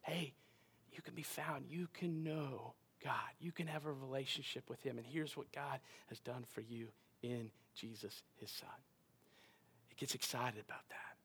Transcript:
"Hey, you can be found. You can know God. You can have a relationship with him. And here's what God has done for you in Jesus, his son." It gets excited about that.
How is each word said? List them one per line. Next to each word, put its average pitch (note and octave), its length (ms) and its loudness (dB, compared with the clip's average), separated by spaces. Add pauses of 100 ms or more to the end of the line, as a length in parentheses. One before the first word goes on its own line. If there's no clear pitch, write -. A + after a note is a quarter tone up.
"Hey, D#3+ 320 2 (580)
you - 100 -8
can - 140 -8
be D#3 80 -2
found. D3 460 0
You E3+ 180 0
can E3 360 2
know D3+ 520 2 (240)
God. - 300 2 (100)
You E3 120 -2
can E3 160 2
have D3+ 180 0
a D3+ 60 2
relationship C3+ 800 0
with - 140 -4
him. B2 140 2
And A#2 80 -4
here's D3 320 2
what - 140 -6
God C#3+ 280 0 (280)
has A#2 120 -6
done B2 260 -2
for - 160 -4
you A2+ 300 -4 (300)
in A#2+ 300 2 (220)
Jesus, G#2+ 500 -4 (120)
his - 160 -6
son." - 300 -6 (1120)
It - 60 -14
gets - 180 2
excited B2 440 4
about - 300 -6
that. - 360 -8